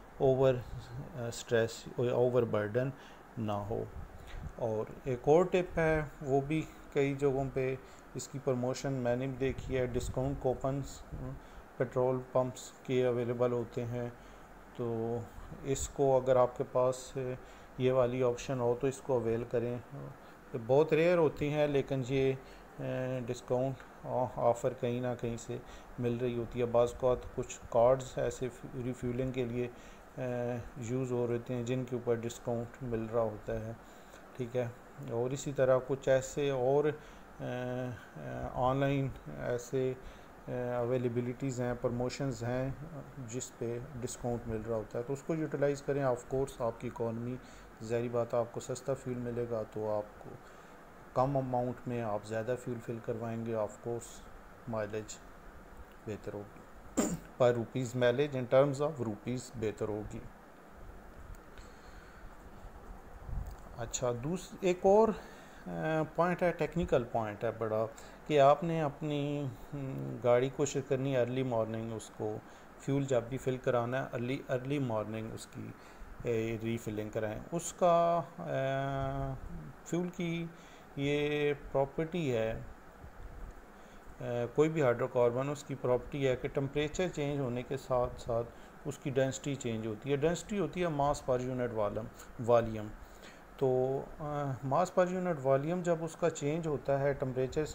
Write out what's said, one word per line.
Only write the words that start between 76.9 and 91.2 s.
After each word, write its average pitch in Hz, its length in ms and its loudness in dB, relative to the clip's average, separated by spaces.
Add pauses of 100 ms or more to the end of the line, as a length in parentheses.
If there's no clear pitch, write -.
कराएं। 110 320 -2 (120)
उसका, 170 640 4 (200)
अ, 135 960 -2 (520)
fuel 180 220 0
की 170 420 -2 (480)
ये 147 560 2 (180)
property 156 560 0
है, 113 260 2
अ, 127 140 -8 (1500)
कोई 120 460 4
भी 156 120 2
hydrocarbon, 123 680 4
उसकी 143 260 -6
property 127 500 2
है 127 120 4
कि 139 120 -4
temperature 147 600 0
change 143 320 -2
होने 123 220 0
के 135 140 -4
साथ 127 320 2
साथ 120 360 -2 (420)
उसकी 143 240 -6
density 131 460 2
change 113 300 -2
होती 110 240 -4
है। 143 60 2
Density 170 420 0
होती 175 220 -2
है 175 60 2
mass 143 440 2